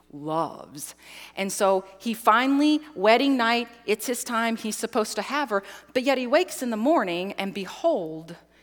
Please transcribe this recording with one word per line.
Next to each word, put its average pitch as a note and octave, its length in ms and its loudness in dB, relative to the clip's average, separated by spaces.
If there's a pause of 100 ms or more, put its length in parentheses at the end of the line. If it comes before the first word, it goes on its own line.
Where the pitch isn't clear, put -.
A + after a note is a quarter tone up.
(140)
loves. D3 840 -6 (400)
And G3 160 -4
so F#3+ 320 2 (140)
he A3+ 160 -6
finally, C#4 680 4 (140)
wedding B3+ 420 6
night, A#3+ 300 0 (180)
it's G#3+ 200 -2
his A#3+ 180 -4
time, A3+ 320 -2
he's A3 220 -6
supposed A3 380 -2
to G#3 80 -4
have C#4 260 -4
her, G3 140 0 (300)
but C4 100 0
yet C4 140 2
he B3 100 -4
wakes E4+ 340 0
in B3 80 -2
the A3 80 -2
morning G3+ 560 0
and G3 200 -6
behold, F3 800 -4 (280)